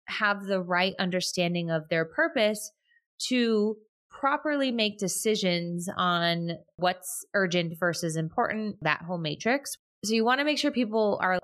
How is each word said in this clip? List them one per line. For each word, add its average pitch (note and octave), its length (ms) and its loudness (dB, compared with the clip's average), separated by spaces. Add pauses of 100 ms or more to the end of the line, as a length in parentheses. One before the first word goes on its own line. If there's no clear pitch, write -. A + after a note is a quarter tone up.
have G3+ 360 0
the F#3+ 160 0
right F3+ 380 0
understanding F3 720 0
of D#3 180 -2
their E3 160 2
purpose A3 640 0 (580)
to A3 500 2 (320)
properly C#4+ 600 0
make G#3+ 260 0
decisions F3 1000 -2
on E3+ 540 2 (240)
what's - 500 -2 (100)
urgent F3 440 0
versus E3 380 0
important, G3 640 -2
that D3+ 200 2
whole F3 160 -6
matrix. A3 580 -2 (280)
So G#3 80 -2
you A3+ 120 4
wanna C4 200 2
make D4+ 140 0
sure C#4+ 140 0
people G#3+ 500 2
are F#3 220 2